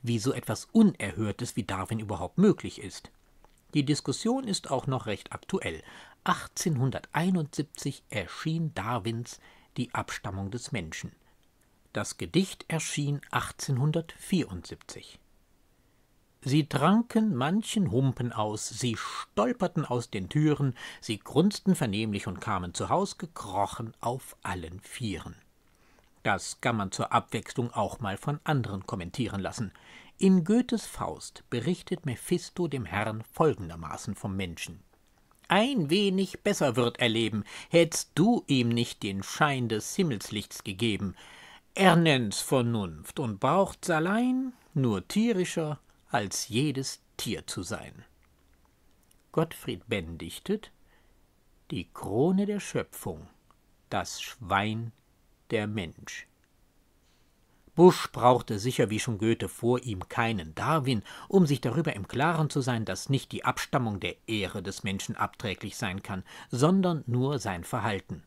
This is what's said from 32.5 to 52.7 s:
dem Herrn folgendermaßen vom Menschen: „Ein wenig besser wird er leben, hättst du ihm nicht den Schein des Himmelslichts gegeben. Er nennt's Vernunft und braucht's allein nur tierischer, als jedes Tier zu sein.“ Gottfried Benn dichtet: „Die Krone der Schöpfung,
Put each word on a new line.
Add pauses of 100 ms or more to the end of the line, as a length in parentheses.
dem
Herrn
folgendermaßen
vom
Menschen: (680)
„Ein
wenig
besser
wird
er
leben, (260)
hättst
du
ihm
nicht
den
Schein
des
Himmelslichts
gegeben. (600)
Er
nennt's
Vernunft
und
braucht's
allein (200)
nur
tierischer, (300)
als
jedes (160)
Tier
zu
sein.“ (1300)
Gottfried
Benn
dichtet: (1000)
„Die
Krone
der
Schöpfung, (640)